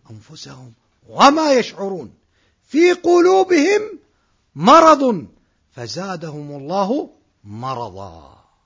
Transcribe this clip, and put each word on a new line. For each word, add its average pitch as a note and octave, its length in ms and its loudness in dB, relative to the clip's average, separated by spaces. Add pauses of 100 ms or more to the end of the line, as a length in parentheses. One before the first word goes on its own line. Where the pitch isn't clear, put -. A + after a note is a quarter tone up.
(100)
أنفسهم B2+ 600 -20 (360)
وما C#4 440 2
يشعرون، G3 640 -4 (480)
في F4 300 2
قلوبهم F4+ 1040 2 (560)
مرض C4 720 4 (460)
فزادهم D3+ 840 -12
الله F#3+ 540 -6 (340)
مرضا. G2+ 1000 -14 (220)